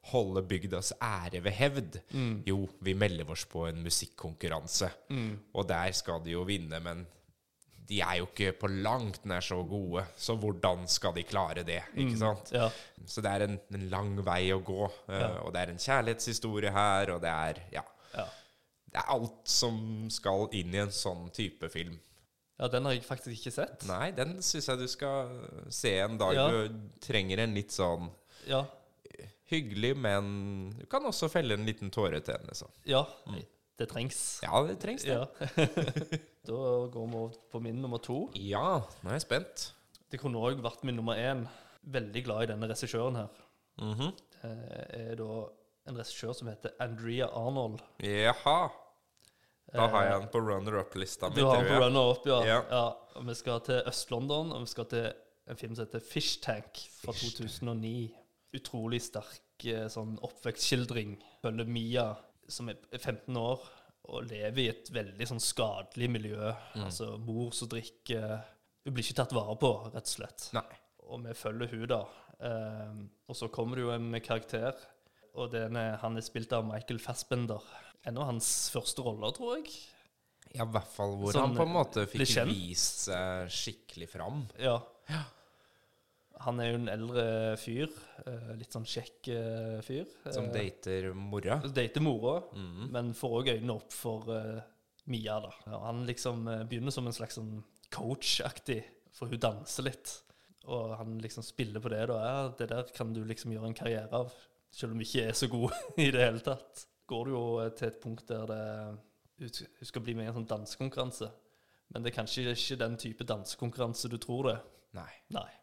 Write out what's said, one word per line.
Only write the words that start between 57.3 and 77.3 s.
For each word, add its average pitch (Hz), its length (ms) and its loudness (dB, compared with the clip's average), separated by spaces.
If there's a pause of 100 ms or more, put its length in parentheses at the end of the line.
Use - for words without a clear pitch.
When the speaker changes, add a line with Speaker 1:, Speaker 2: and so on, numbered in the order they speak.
Speaker 1:
Tank. - 0 -
Speaker 2:
to 120 100 -6
tusen 120 220 -6
og 117 80 -2
ni. 113 360 -4 (400)
Utrolig 120 480 -2
sterk, - 380 -10 (240)
eh, 110 240 -2
sånn 110 340 -6
oppvekstskildring. 117 960 0 (240)
Følger 113 240 0
Mia, 117 520 0 (320)
som 120 200 -8
er 104 60 -8 (240)
femten 123 380 -4
år, 120 240 2 (440)
og 123 220 -8
lever 110 320 -2
i 123 80 4
et - 240 -4
veldig 104 340 -4
sånn 117 140 -4
skadelig 110 720 0
miljø. 107 420 -2 (220)
Speaker 1:
Mm. 107 80 -2
Speaker 2:
Altså, 107 340 -4
mor 117 360 -2
som 117 160 -4
drikker. 110 720 -4 (420)
Hun 139 80 -4
blir 123 80 0
ikke - 140 -2
tatt 123 160 2
vare 110 240 2
på, 123 380 4
rett - 20 -12
og 117 100 -8
slett. - 480 -6
Speaker 1:
Nei. 117 80 2 (460)
Speaker 2:
Og 120 160 -10
vi 117 100 -10
følger 117 360 -4
hun 113 180 -4
da. 113 180 2 (360)
Ehm, 110 680 -6 (200)
og 120 60 -8
så 113 140 -4
kommer 120 280 -2
det 127 60 0
jo 120 80 2
en 117 280 -2
karakter, 117 540 -2 (640)
og 123 160 -4
den 113 260 -2
er, 110 200 0
han 113 200 -2
er 110 40 -4
spilt - 300 -6
av 113 140 2
Michael 110 340 -4
Fassbender. 120 640 -2 (440)